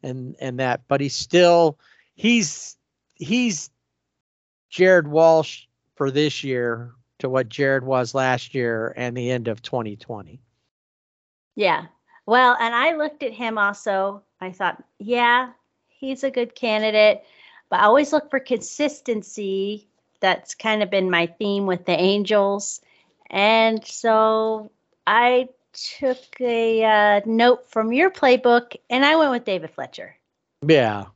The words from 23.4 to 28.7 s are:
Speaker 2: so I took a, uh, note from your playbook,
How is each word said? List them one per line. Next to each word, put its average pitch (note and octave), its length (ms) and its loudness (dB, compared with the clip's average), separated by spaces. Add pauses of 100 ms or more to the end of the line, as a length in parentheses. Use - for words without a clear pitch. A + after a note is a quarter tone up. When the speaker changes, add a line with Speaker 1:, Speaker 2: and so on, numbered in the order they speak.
Speaker 2:
so A3 840 0 (340)
I B3 440 2 (240)
took - 460 -6 (200)
a, A3+ 460 0
uh, G#3 400 4
note A3+ 440 2
from A3 220 -2
your D#4 180 2
playbook, B3 680 2 (120)